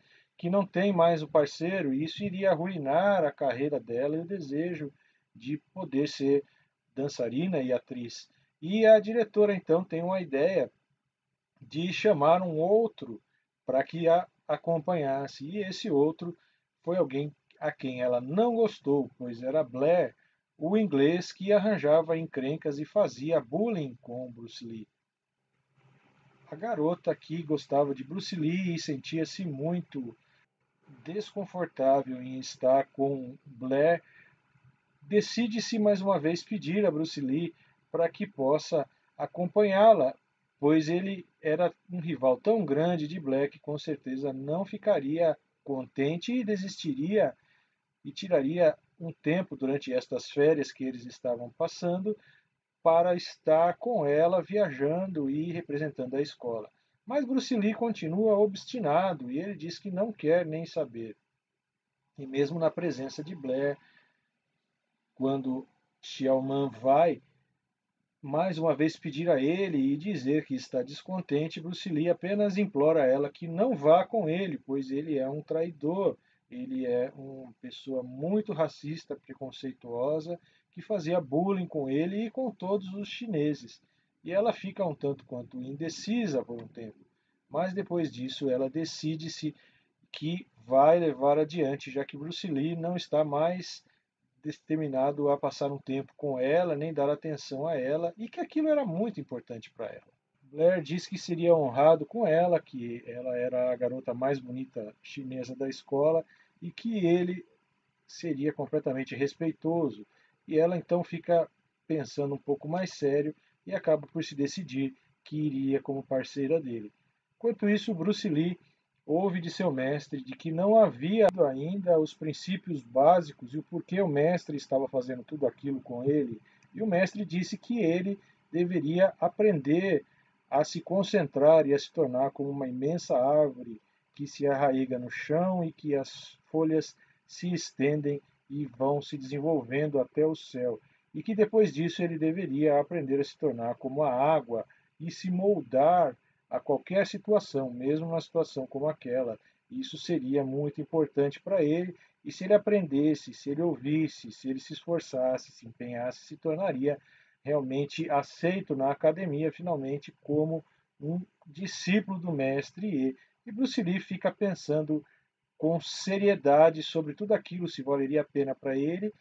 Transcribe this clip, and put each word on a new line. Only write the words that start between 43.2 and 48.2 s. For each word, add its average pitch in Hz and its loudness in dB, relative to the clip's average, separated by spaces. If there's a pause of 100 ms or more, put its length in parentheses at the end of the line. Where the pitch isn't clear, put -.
que - -20
com 147 -8
certeza 139 -6
não 147 -4
ficaria 165 0 (260)
contente 139 -4
e 254 -2
desistiria 185 -2 (680)
e 143 -14
tiraria 160 2 (240)